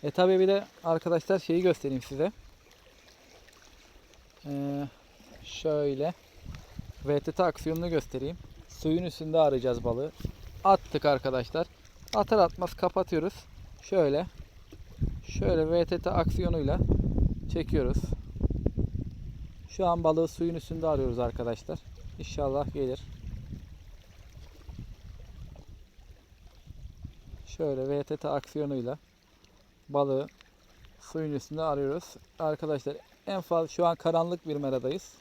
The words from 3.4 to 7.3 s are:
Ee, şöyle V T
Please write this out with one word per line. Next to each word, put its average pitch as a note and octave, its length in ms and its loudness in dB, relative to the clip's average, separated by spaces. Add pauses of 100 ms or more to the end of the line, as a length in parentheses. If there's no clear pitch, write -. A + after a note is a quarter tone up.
Ee, C#3+ 420 -4 (560)
şöyle D3 720 0 (880)
V C#3+ 160 2
T D#3+ 120 -6